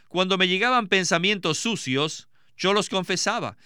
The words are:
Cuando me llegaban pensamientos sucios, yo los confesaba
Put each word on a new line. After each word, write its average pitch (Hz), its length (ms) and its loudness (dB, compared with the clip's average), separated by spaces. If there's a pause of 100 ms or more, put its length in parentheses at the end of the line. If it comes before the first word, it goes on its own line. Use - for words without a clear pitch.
Cuando 185 300 0
me 185 100 4
llegaban 220 400 2
pensamientos 180 720 0
sucios, 156 680 -4 (280)
yo 185 160 0
los 202 160 0
confesaba 190 760 -2